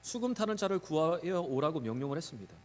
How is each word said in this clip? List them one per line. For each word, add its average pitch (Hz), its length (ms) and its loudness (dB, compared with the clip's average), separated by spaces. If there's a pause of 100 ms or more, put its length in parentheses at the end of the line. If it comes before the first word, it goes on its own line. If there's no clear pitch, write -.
수금 247 320 -2
타는 214 240 0
자를 190 220 2
구하여 165 600 2
오라고 147 400 2
명령을 127 360 -2
했습니다. 101 480 -10